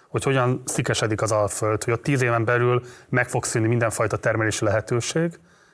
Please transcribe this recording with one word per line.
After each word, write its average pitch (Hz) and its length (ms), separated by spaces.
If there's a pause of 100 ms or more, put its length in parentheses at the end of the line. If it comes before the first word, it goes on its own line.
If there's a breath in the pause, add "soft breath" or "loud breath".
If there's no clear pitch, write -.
hogy - 160
hogyan 127 400
szikesedik 113 580
az 110 100
Alföld, 107 520
hogy 120 80
a 117 40
tíz 139 260
éven 117 220
belül 123 380 (260 loud breath)
meg 123 200
fog - 160
szűnni 110 240
mindenfajta 113 480
termelési 110 480
lehetőség, 120 760 (360 soft breath)